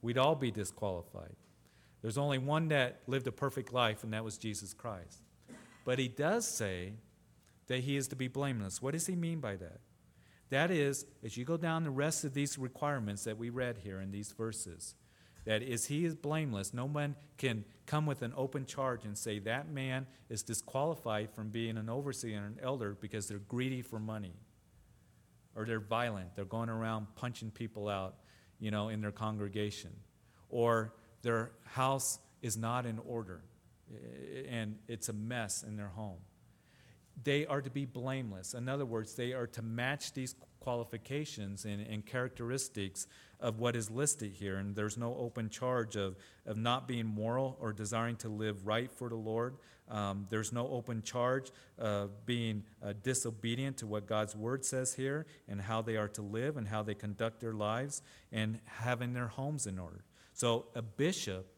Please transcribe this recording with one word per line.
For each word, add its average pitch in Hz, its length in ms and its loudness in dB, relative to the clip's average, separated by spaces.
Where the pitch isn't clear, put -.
We'd 120 180 2
all 143 160 8
be 135 160 2
disqualified. 92 840 -4
There's 113 180 -2
only 143 200 4
one 151 300 4
that 135 380 4
lived 131 200 2
a 123 60 0
perfect 131 400 0
life, 117 320 4
and 110 80 -2
that 110 120 -2
was 107 140 -6
Jesus 101 340 -4
Christ. 95 500 -10
But 127 140 4
he 131 100 4
does 160 380 4
say 95 480 0
that 127 140 2
he 139 160 2
is 131 120 2
to 131 80 -6
be 127 120 0
blameless. 120 520 0
What 135 120 0
does 165 140 0
he 185 100 0
mean 165 240 0
by 104 160 -2
that? 87 240 -10
That 151 200 6
is, 143 340 4
as 113 140 -6
you 123 80 -2
go 165 120 2
down 165 280 2
the 147 60 0
rest 143 340 2
of 139 100 0
these 143 220 2
requirements 127 680 0
that 110 120 -2
we 117 140 -4
read 123 280 -2
here 95 220 -6
in 98 120 -4
these 101 200 -6
verses, 107 640 -4
that 110 180 4
is, 120 240 0
he 151 180 2
is 165 100 2
blameless. 143 600 0
No 123 120 0
one 147 300 0
can 113 260 2
come 151 180 4
with 143 160 2
an 120 160 -2
open 135 300 0
charge 123 400 0
and 104 100 -4
say, 104 220 -2
"That 123 320 0
man 135 360 0
is 110 140 -4
disqualified 117 880 0
from 107 180 -6
being 113 300 0
an 110 100 -4
overseer 123 480 -2
and 104 220 -4
an - 60 -8
elder 120 300 0
because 104 340 -6
they're 101 100 -4
greedy 127 420 -2
for 113 180 -6
money, 107 360 -4
or 110 100 -2
they're 113 160 2
violent, 104 540 0
they're 101 100 -2
going 113 240 -2
around 110 460 -2
punching 117 360 -6
people 107 380 -4
out, 95 300 -2
you 107 120 -2
know, 104 200 2
in 107 100 -2
their 104 120 0
congregation, 104 800 -2
or 117 440 6
their 117 300 2
house 131 540 2
is 110 160 0
not 117 260 2
in 113 140 -2
order, 101 440 -6
and 110 400 -4
it's 117 220 -6
a 113 60 -4
mess 110 480 -2
in 107 140 -6
their 104 120 -6
home." 95 320 -8
They 147 220 4
are 143 160 2
to 131 80 -4
be 139 140 -2
blameless. 123 720 -4
In 123 140 -2
other 139 180 0
words, 113 280 -2
they 127 180 0
are 123 160 -2
to - 140 -6
match 120 500 0
these 127 240 -4
qualifications 117 1040 -4
and, 104 160 -2
and 107 260 -4
characteristics 123 1040 -2
of 113 180 2
what 120 160 4
is 110 160 0
listed 117 420 0
here. 95 240 -2
And 98 200 -2
there's 104 200 0
no 117 200 -2
open 117 340 -2
charge 117 460 0
of, 95 200 2
of 107 100 -2
not 123 300 2
being 120 200 0
moral 117 540 0
or 110 120 0
desiring 113 440 0
to 113 120 -6
live 107 400 -2
right 117 200 4
for 123 200 -6
the 117 80 -2
Lord, 113 400 0
um, 101 380 0
there's 110 240 2
no 120 160 0
open 120 340 -2
charge 127 480 2
of 104 480 0
being, 113 380 2
uh, 104 100 -2
disobedient 120 760 0
to 113 80 -6
what 104 200 -2
God's 107 300 2
word 123 280 0
says 127 300 0
here 143 320 -2
and 101 120 -4
how 110 220 2
they 110 140 2
are 104 120 2
to 104 140 -4
live 117 340 0
and 110 120 -2
how 107 140 2
they 104 120 0
conduct 104 460 -2
their 113 140 -2
lives 113 480 0
and 110 360 2
having 120 480 0
their 123 140 0
homes 135 380 -2
in 95 120 -2
order. 90 260 -8
So 120 400 6
a 120 80 -2
bishop 107 640 0